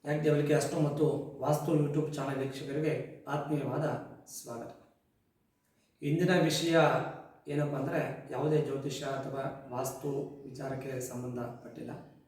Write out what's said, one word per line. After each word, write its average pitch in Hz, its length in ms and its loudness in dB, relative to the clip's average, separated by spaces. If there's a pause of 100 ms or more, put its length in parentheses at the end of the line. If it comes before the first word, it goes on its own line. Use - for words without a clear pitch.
ಯಾಜ್ಞವಲ್ಕ್ಯ 147 520 4
ಅಸ್ಟ್ರೋ - 240 2
ಮತ್ತು 147 260 4 (340)
ವಾಸ್ತು 151 360 2
YouTube 147 360 2
ಚಾನೆಲ್ 135 260 -4
ವೀಕ್ಷಕರಿಗೆ 139 880 -2
ಆತ್ಮೀಯವಾದ 147 560 -2 (420)
ಸ್ವಾಗತ. - 440 -12 (1300)
ಇಂದಿನ 170 380 4
ವಿಷಯ 165 360 4 (720)
ಏನಪ್ಪ 143 260 0
ಅಂದ್ರೆ, 143 260 0 (320)
ಯಾವುದೇ 147 300 2
ಜ್ಯೋತಿಷ್ಯ 139 420 -4
ಅಥವಾ 135 400 -4 (260)
ವಾಸ್ತು 131 400 -4 (340)
ವಿಚಾರಕ್ಕೆ 131 560 -6
ಸಂಬಂಧಪಟ್ಟಿಲ್ಲ. 123 920 -8 (380)